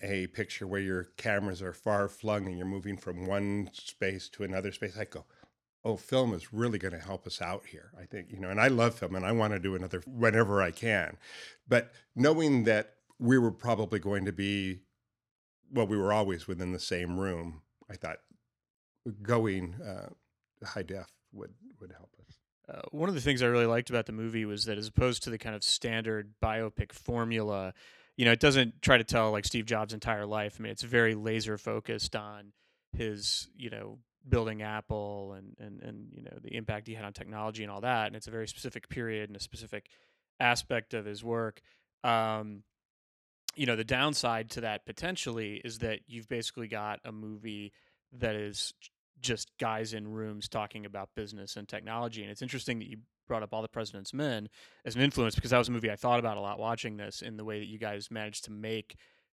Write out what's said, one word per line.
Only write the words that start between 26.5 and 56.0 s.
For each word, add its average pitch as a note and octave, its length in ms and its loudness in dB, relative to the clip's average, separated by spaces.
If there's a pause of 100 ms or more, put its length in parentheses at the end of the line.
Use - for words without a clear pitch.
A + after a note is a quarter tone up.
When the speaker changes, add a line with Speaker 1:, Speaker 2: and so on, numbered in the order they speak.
Speaker 2:
formula, A2 800 0 (420)
you B2 80 4
know, A#2 80 10
it A#2 80 8
doesn't C3+ 420 6
try C3 160 10
to A2+ 60 4
tell, A2+ 280 4
like, G#2 140 2
Steve A2+ 200 -2
Jobs' A2 280 0
entire G#2+ 320 -2
life. G#2 320 -4
I A2+ 60 -10
mean, G#2+ 80 -6
it's - 120 -8
very A#2 300 6
laser G#2+ 440 -2
focused A2 580 -4
on G#2 380 -10 (400)
his, G#2+ 640 -2
you A#2+ 120 -10
know, G#2+ 280 -12 (320)
building A2 320 2
Apple G#2 720 -6
and, F#2+ 260 -16
and, G#2+ 220 -14
and, G#2+ 320 -14
you - 80 -16
know, - 200 -16
the A2+ 140 -10
impact A2 320 -6
he A2+ 60 -12
had A2 100 -10
on G2+ 80 -10
technology G#2+ 520 -8
and G#2 80 -8
all G2 100 -10
that. A#2 260 0
And G#2 80 -8
it's G#2+ 120 -14
a A2 40 -14
very A2 160 -6
specific - 400 -12
period A2 420 -6
and G#2 60 -14
a G2 60 -14
specific A2 480 -12 (500)
aspect A#2+ 540 2
of G#2+ 100 -4
his G#2 200 -10
work. A#2 380 -4 (440)
Um, A2 580 2 (920)
you D3 100 0
know, A#2 100 4
the A2 80 0
downside B2 680 2
to B2 100 -8
that G#2+ 240 -4
potentially A#2 800 -6
is A2+ 140 -10
that A2 280 -2
you've A2+ 220 -14
basically A#2 400 -6
got G#2+ 340 -6
a A#2 80 -12
movie G#2+ 640 -10 (400)
that A#2 220 -2
is G#2 440 -6
j-, - 100 -20 (300)
just B2+ 400 -4
guys A2 340 -2
in G#2+ 140 -8
rooms G#2+ 420 -8
talking G#2+ 340 -6
about G2+ 320 -10
business G2+ 400 -10
and G#2 120 -12
technology. A2 560 -6
And G2+ 80 -10
it's G#2+ 100 -14
interesting B2 380 -4
that G#2 100 -10
you G#2+ 80 -12 (300)
brought A2+ 160 -2
up G#2 100 -8
All - 80 -2
the A2 60 -4
President's G#2 480 -8
Men A#2+ 340 -2 (340)
as F#2 120 -8
an B2 60 2
influence, B2+ 340 4
because A#2+ 160 -2
that B2 80 10
was A#2 100 6
a - 20 -2
movie A2+ 200 0
I G2+ 40 -4
thought A#2+ 220 4